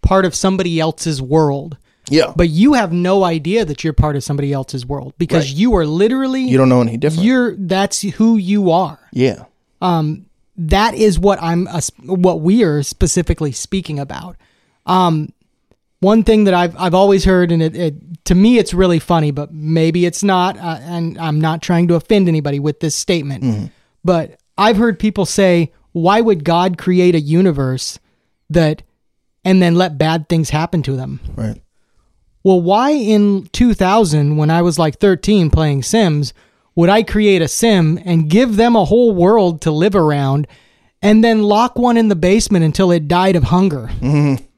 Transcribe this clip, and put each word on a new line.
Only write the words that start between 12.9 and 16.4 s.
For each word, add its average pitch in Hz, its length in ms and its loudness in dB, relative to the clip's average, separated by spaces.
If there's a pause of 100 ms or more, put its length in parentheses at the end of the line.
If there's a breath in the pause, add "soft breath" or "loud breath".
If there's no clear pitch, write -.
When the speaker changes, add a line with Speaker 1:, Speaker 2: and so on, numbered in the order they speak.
Speaker 1:
speaking 160 460 -8
about. 143 360 -12 (500)
Um, 170 480 0 (640)
one 208 240 4
thing 214 200 2